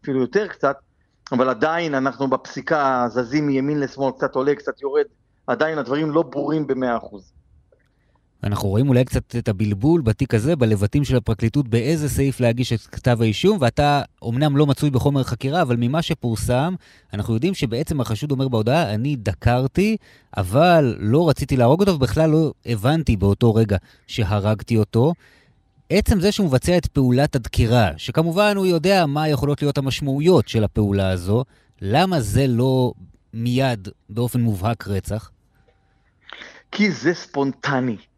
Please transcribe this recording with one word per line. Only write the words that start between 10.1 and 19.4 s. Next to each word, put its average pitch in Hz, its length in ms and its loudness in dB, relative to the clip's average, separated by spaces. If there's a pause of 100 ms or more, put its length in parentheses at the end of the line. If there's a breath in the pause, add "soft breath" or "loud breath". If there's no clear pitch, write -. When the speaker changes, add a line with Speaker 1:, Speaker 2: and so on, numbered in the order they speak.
Speaker 2:
הזה, 131 220 0
בלבטים 110 480 0
של 131 120 0
הפרקליטות, 117 520 0
באיזה 139 400 0
סעיף 135 320 -2
להגיש 120 320 0
את 113 80 -2
כתב - 400 -2
האישום, 147 400 2
ואתה 143 420 2 (200)
אומנם 139 340 0
לא 147 100 4
מצוי 143 240 0
בחומר 135 320 2
חקירה, 135 400 -2
אבל 123 160 0
ממה 131 240 0
שפורסם, 127 720 -2 (380 soft breath)
אנחנו 104 220 -2
יודעים 160 200 0
שבעצם 139 460 -4
החשוד 120 300 -4
אומר 135 180 -2
בהודעה, 120 460 0
"אני 135 220 -2
דקרתי, 127 800 0 (400 soft breath)